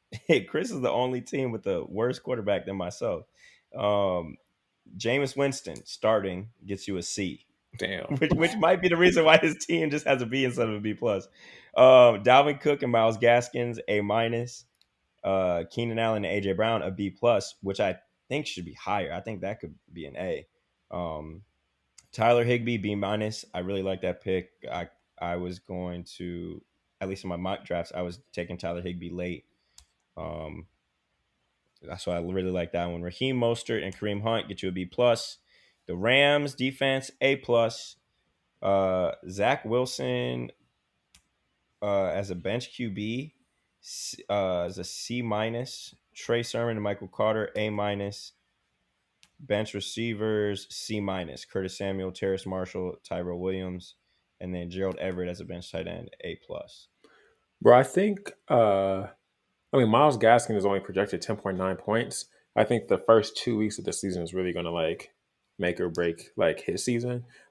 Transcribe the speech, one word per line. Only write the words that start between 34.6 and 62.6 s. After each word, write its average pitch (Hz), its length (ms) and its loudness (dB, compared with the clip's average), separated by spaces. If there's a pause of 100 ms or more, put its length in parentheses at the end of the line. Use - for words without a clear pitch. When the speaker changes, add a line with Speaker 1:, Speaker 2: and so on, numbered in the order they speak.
Speaker 1:
you 95 60 -2
a - 20 -6
B 92 140 -4
plus. 120 520 2 (480)
The 90 100 -8
Rams 139 600 4
defense, 135 560 -2 (100)
A 135 160 4
plus. 117 600 0 (640)
Uh, 92 500 2 (180)
Zach 104 340 0
Wilson, 123 880 -2 (1300)
uh, 98 260 2
as 98 240 -2
a 90 40 -6
bench 101 400 -4
Q 120 140 -6
B, 113 460 -6 (480)
s-, - 320 -12 (140)
uh, 92 340 0
as 92 140 -6
a 90 60 -8
C - 380 -8
minus. 113 720 -4 (200)
Trey 117 260 -2
Sermon 117 360 -4
and 104 60 -4
Michael 101 240 -4
Carter, 107 480 0
A 107 140 -2
minus. 104 640 -4 (1080)
Bench 107 360 -2
receivers, 107 960 -2
C - 280 -6
minus. 92 460 -6
Curtis 95 320 -6
Samuel, 95 340 -4
Terrace 95 360 -2
Marshall, 92 560 -6
Tyrell 90 360 -6
Williams, 92 540 -6 (480)
and 90 120 -8
then 87 180 -8
Gerald 92 260 -2
Everett 90 320 -4
as 90 100 -8
a 87 60 -14
bench 87 260 -12
tight 87 160 -6
end, 85 220 -12 (120)
A 82 240 -10
plus. - 420 -14 (760)
Speaker 2:
Bro, 120 160 10
I 135 60 8
think, 196 480 -2 (180)
uh, 98 580 2 (640)
I 139 40 6
mean, 120 120 6
Myles 131 280 6
Gaskin 113 400 6
is 95 80 2
only 98 140 2
projected 95 420 -2
ten 110 160 -4
point 95 200 -4
nine 92 180 0
points. - 500 -2 (300)
I 110 80 6